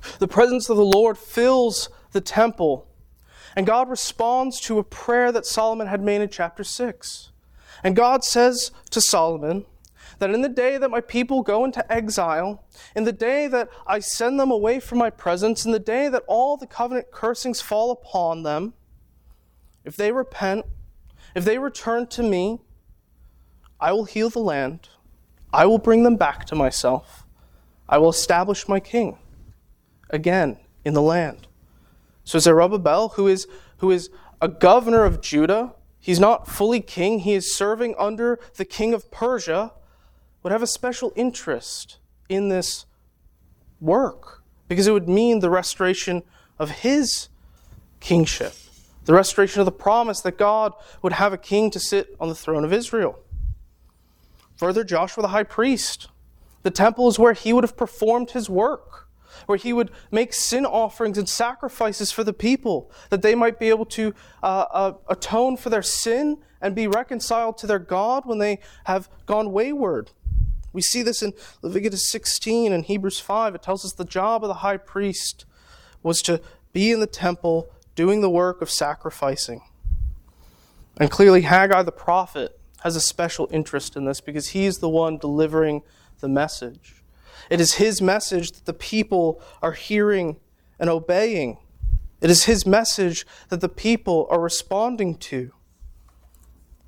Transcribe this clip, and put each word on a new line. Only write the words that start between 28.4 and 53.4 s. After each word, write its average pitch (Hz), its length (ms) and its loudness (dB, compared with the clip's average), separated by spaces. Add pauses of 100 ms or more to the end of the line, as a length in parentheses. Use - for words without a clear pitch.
my 196 120 0
king 214 400 -4 (880)
again 156 480 0 (260)
in 147 100 -2
the 151 80 4
land." 160 460 0 (760)
So - 140 0
Zerubbabel, 180 720 4
who 196 180 0
is, 190 200 0 (300)
who 190 140 2
is 175 180 0 (320)
a 170 60 0
governor 226 560 6
of 185 180 2
Judah, 190 540 0 (240)
he's 175 200 0
not 214 280 4
fully 220 340 0
king, 196 380 -2
he 196 140 0
is 190 220 -2
serving 220 420 -2
under 233 420 -2 (160)
the 190 100 -6
king 226 280 -2
of 208 180 -6
Persia, 220 600 -2 (680)
would 175 100 -4
have 226 120 0
a 240 40 -4
special 247 480 -4
interest - 840 -6 (300)
in 196 220 -2
this 185 360 -4 (960)
work, 190 640 -2 (240)
because 190 200 2
it 214 40 4
would 180 180 2
mean 220 300 2
the 180 100 2
restoration 185 760 -2 (340)
of 151 140 -6
his 262 580 -2 (680)
kingship, 160 540 0 (520)
the 156 80 6
restoration 196 460 4
of 196 60 4
the 185 60 0
promise 220 500 0
that 180 160 -6
God 208 360 2 (280)
would 175 120 -2
have 196 200 2
a 190 40 -8
king 214 340 0
to 190 80 -8
sit - 400 -4
on 165 100 -4
the 160 60 -6
throne 156 280 -2
of 156 100 0
Israel. 226 460 -2 (1400)